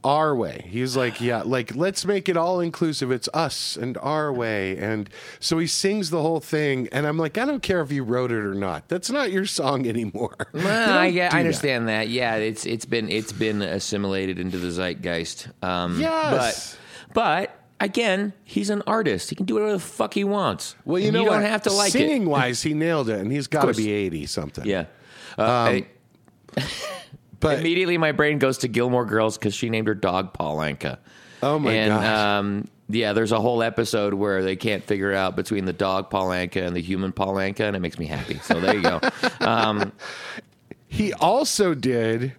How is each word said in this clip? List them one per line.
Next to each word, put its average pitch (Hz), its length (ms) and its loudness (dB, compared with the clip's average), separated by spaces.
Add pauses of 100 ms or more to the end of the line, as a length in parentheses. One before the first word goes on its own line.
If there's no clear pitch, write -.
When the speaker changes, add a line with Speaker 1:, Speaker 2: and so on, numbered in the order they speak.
Speaker 1:
"Our 147 320 4
way." 82 320 -4
He 107 140 -4
was 127 140 -2
like, 123 240 0
"Yeah, 120 240 0
like, 120 320 -2
let's 180 300 -2
make 190 240 0
it 170 80 2
all 175 220 2
inclusive. 160 520 0
It's 123 220 0
us - 420 -2
and 120 220 -4
our 151 340 -2
way." 107 460 0
And 107 320 -2 (300)
so - 180 0
he 170 80 2
sings 196 460 0
the 165 100 0
whole 160 180 2
thing, 139 520 0
and 147 160 0
I'm 151 100 0
like, 160 220 -2
"I 254 60 0
don't 285 180 -2
care 180 180 0
if 139 100 -4
you 139 120 -2
wrote 123 280 0
it 113 60 0
or 101 160 -2
not. 95 340 -2
That's - 220 -4
not 254 220 0
your 190 160 0
song 135 400 0
anymore." 113 560 -4
<laughs> - 100 -10
Speaker 2:
Well, 156 80 -4
Speaker 1:
You 185 80 2 (180)
don't 190 100 4
Speaker 2:
I 185 140 4
get, 175 200 2
Speaker 1:
do - 60 4
Speaker 2:
I - 40 4
Speaker 1:
that. 170 60 2
Speaker 2:
understand 127 420 0
that. 110 200 0
Yeah, 120 260 0
it's, 110 320 -2
it's 113 180 -4
been, 113 240 -2
it's 107 220 -2
been 104 320 0
assimilated 95 760 -2
into 92 200 -4
the 87 120 -2
zeitgeist. 85 760 -4 (160)
Um, 90 360 0
Speaker 1:
Yes. 302 800 0 (300)
Speaker 2:
but, - 80 -20
but 190 440 0 (200)
again, 202 540 0 (100)
he's 202 260 -2
an 208 160 0
artist. 180 460 0
He - 40 -6
can 190 120 -4
do 220 80 0
whatever 214 180 2
the 190 60 0
fuck - 340 -4
he 196 100 2
wants. 196 520 -2 (100)
Speaker 1:
Well, 170 140 0
you 208 80 2
Speaker 2:
And 214 80 2
Speaker 1:
know 220 80 4
Speaker 2:
you 214 80 4
don't 208 100 4
Speaker 1:
what? 208 80 2
Speaker 2:
have 214 140 -2
to 202 100 0
like 202 160 2
it. 240 80 2
Speaker 1:
Singing-wise, 165 640 2
he 151 140 0
nailed 151 340 2
it, 107 100 0
and 101 120 -2
he's 139 160 -2
gotta 139 200 2
Speaker 2:
course. 113 100 2
Speaker 1:
be 107 140 0
eighty 85 360 -2
something. 73 400 -6
Speaker 2:
Yeah. 95 180 0 (520)
Uh, 107 40 0
Speaker 1:
Um, 110 80 4 (1080)
Speaker 2:
I - 60 -2
<laughs> - 60 -6 (720)
Speaker 1:
but 151 180 2
Speaker 2:
immediately 175 380 2
my 156 160 4
brain 147 260 2
goes 131 200 4
to 127 100 -2
Gilmore 123 360 2
Girls 110 320 2
'cause 101 160 -2
she 117 160 -2
named 110 180 0
her 110 60 2
dog 95 400 0
Paul 78 260 -2
Anka. 73 380 -2 (460)
Speaker 1:
Oh 147 160 2
my 139 140 2
Speaker 2:
And, 107 200 4
Speaker 1:
gosh. 107 120 2 (340)
Speaker 2:
um, 101 280 -2 (200)
yeah, 107 260 0
there's 110 200 4
a 110 80 4
whole 117 200 2
episode 110 520 0
where 98 280 0
they 95 140 0
can't 101 280 -2
figure 98 300 0
out 95 220 0
between 98 300 -2
the 92 80 -2
dog 95 360 0
Paul 95 200 0
Anka 90 360 -2
and 87 100 -2
the 90 60 -2
human 92 300 -2
Paul 95 240 0
Anka, 98 260 -2
and 104 140 0
it 92 60 -4
makes 85 180 -4
me 80 60 -4
happy. 69 380 -6
So - 180 0
there - 140 2
you - 60 0
go. - 180 0 (220)
Speaker 1:
<laughs> - 200 -2
Speaker 2:
Um, 113 500 2 (960)
Speaker 1:
He 208 260 0
also 202 600 4
did 120 640 0